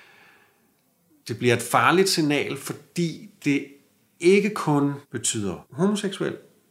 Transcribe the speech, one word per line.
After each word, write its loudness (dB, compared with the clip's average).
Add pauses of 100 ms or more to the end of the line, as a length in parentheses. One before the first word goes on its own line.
(1300)
det -8
bliver 2
et -2
farligt 4
signal, 0
fordi -8 (160)
det 0 (540)
ikke 4
kun 0 (180)
betyder -6
homoseksuel, -2 (360)